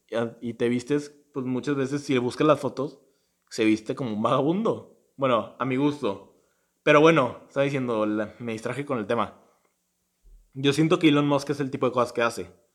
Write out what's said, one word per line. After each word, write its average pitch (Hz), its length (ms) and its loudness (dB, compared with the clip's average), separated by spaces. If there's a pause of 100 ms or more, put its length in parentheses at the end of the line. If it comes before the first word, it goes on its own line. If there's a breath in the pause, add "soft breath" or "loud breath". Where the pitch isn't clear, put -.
Y 110 60 -10
a-, 117 260 -4
y 117 140 -8
te 120 140 0
vistes, 143 460 -2 (200)
pues, 131 100 -6
muchas 127 320 -2
veces, 139 260 -2
si 139 160 0
buscas 123 280 0
las 147 140 4
fotos, - 400 -6 (500)
se 113 140 0
viste 110 300 2
como 123 200 -6
un 104 80 -4
vagabundo. 135 760 0 (180)
Bueno, 120 420 0
a 123 60 -2
mi 131 120 -2
gusto. 135 600 -2 (460)
Pero 151 180 4
bueno, 151 480 4
estaba 139 160 -2
diciendo, 123 420 -2
la, 107 320 -4
me 117 140 -8
distraje 120 340 -8
con 135 120 -4
el 107 80 -6
tema. 110 360 -4 (1120)
Yo 139 180 0
siento 160 260 2
que 165 100 4
Elon 147 200 4
Musk 143 220 0
es 147 100 -4
el 135 100 -4
tipo 135 160 -2
de 120 60 2
cosas 120 200 0
que 117 100 -2
hace. 98 280 -2 (240)